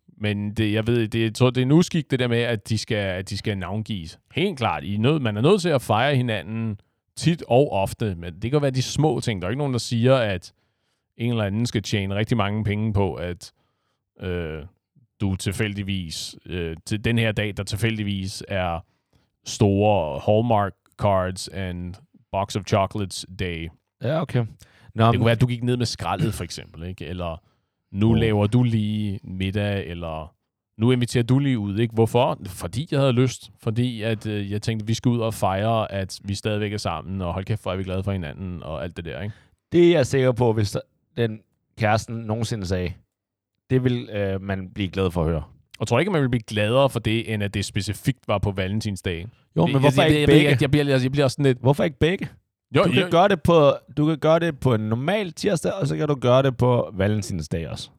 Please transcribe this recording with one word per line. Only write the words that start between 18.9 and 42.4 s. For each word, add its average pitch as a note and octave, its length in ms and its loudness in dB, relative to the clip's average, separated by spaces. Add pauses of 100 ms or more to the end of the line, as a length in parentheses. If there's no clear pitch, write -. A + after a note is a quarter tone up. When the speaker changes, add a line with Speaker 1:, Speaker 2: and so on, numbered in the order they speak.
Speaker 1:
store G2 800 2
Hallmark G#2+ 480 2 (260)
cards F#2 500 0
and F2+ 460 -8 (380)
box G2 240 -2
of G2+ 100 -4
chocolates G2 600 -2 (120)
day. E2+ 300 -6 (340)
Speaker 2:
Ja, D3+ 180 -2
okay. C3+ 180 -2 (560)
Nå, A2+ 100 4
Speaker 1:
Det A#2 80 8
Speaker 2:
men G2 60 2
Speaker 1:
kunne A2+ 80 2
være, A#2 60 4
at A#2 80 0
du B2+ 60 4
gik A#2+ 160 -4
ned B2 140 0
med B2 100 0
skraldet, D#3 480 -2
for F2+ 100 -8
eksempel, E2 440 -12
ikke? F#2+ 180 -12
Eller E2+ 360 -8 (500)
nu G#2 180 4
Speaker 2:
Åh. A2+ 60 6
Speaker 1:
laver A2 300 4
du A#2+ 160 4
lige G#2+ 600 0
middag, F#2+ 600 -2
eller E2 480 -8 (460)
nu A#2 100 6
inviterer A#2+ 340 2
du B2+ 140 4
lige C3+ 200 2
ud, G2+ 200 -2
ikke? A2+ 160 0
Hvorfor? A#2 520 2
Fordi G2 440 -8
jeg C#3+ 100 0
havde C3+ 120 4
lyst. B2 380 0 (120)
Fordi A#2 400 -2
at, A2 240 -2
øh, G#2 240 -4
jeg G#2 120 -4
tænkte, A2 240 -4
vi A2+ 80 0
skal - 140 0
ud A#2+ 120 2
og A2+ 140 -2
fejre, G#2 580 0
at F#2+ 320 -6
vi G2 100 -4
stadigvæk G#2 380 -2
er G#2+ 60 -4
sammen, F2 440 -6
og F2 120 -2
hold F#2+ 100 -6
kæft, A2 180 -4
hvor F#2+ 100 -4
er F#2 40 -2
vi F#2+ 80 -4
glade F#2 180 -4
for G2 100 -2
hinanden, F2+ 500 -6
og D2 220 -8
alt F2 120 -10
det F2 80 -8
der, C#2+ 160 -8
ikke? G#2+ 140 -8 (380)
Speaker 2:
Det E3+ 140 6
er E3+ 40 8
jeg D3+ 160 4
sikker C3 260 2
på, A#2 200 2
hvis G#2+ 240 0 (400)
den A2 240 -2 (380)
kæresten A2 380 0
nogensinde A2+ 500 -4